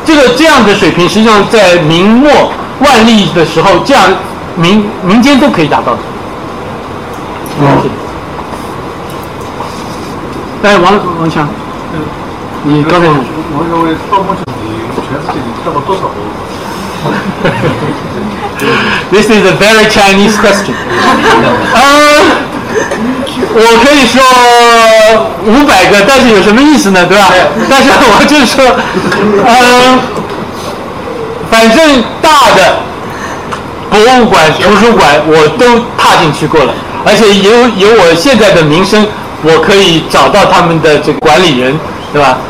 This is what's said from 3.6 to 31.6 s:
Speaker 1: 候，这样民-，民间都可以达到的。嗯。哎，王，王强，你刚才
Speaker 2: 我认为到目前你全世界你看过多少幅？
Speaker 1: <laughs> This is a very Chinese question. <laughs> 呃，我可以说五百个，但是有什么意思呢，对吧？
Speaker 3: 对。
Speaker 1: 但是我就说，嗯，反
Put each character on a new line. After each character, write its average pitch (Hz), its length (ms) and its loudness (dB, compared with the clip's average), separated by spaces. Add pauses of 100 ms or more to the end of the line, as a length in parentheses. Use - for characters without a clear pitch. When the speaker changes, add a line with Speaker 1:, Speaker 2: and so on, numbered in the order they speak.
Speaker 1:
候， 190 240 2
这 277 100 0
样 - 100 4 (520)
民-， 202 320 0 (140)
民 196 180 2
间 277 180 4
都 262 120 2
可 185 120 -2
以 147 60 0
达 139 100 0
到 120 140 -2
的。 110 60 -4 (1600)
嗯。 139 60 2 (3000)
哎， 202 160 0
王， 190 200 2 (220)
王 165 100 -2
强， 156 160 -4 (1160)
你 147 200 0
刚 170 160 0
才 170 60 2
Speaker 2:
我 151 640 -4
认 165 140 -2
为 160 100 -2 (160)
到 196 80 0
目 190 160 -4
前 - 80 -8 (220)
你 110 40 -8 (400)
全 135 120 -8
世 - 80 -10
界 156 60 -8
你 120 180 -8 (100)
看 131 100 -6
过 139 100 -4
多 190 140 -4
少 180 120 -6
幅？ - 60 -10 (920)
Speaker 1:
<laughs> - 60 -4 (2000)
This 214 160 2
is 208 160 2
a 185 80 2
very 214 380 2
Chinese 208 500 2
question. 202 340 0
<laughs> - 1000 -2
呃， 226 40 2 (1800)
我 214 40 4 (200)
可 269 80 4
以 277 140 4
说 233 160 2 (1300)
五 277 200 4
百 185 240 2
个， 196 160 4
但 269 140 4
是 247 80 4
有 202 140 4
什 202 100 2
么 233 80 4
意 294 160 4
思 202 140 0
呢， 180 160 2
对 185 100 2
吧？ 190 140 4
Speaker 3:
对。 180 400 0
Speaker 1:
但 269 120 4
是 269 60 4
我 - 380 4
就 294 180 2
说， 269 180 -2 (840)
嗯， 247 520 4 (1500)
反 226 240 2